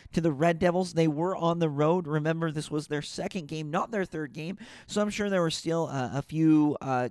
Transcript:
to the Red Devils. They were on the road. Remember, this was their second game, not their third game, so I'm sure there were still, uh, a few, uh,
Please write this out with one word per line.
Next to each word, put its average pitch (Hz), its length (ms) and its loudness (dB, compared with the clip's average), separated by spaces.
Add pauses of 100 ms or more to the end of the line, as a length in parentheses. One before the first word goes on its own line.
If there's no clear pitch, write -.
(140)
to 170 80 2
the 160 100 4
Red 156 280 2
Devils. 175 340 0
They 165 160 4
were 170 260 0
on 170 240 0
the 165 80 2
road. 151 400 2
Remember, 160 440 0
this 151 200 -6
was 151 160 -4
their 147 140 -4
second 175 480 -8
game, 156 200 -8
not 175 220 -4
their 202 140 -2
third 156 260 -8
game, 156 260 -8 (300)
so 208 140 -2
I'm 208 80 0
sure 208 200 -2
there 190 120 2
were 160 100 2
still, 165 400 -2
uh, 131 220 -2
a 139 80 -2
few, 151 580 4
uh, 127 320 -2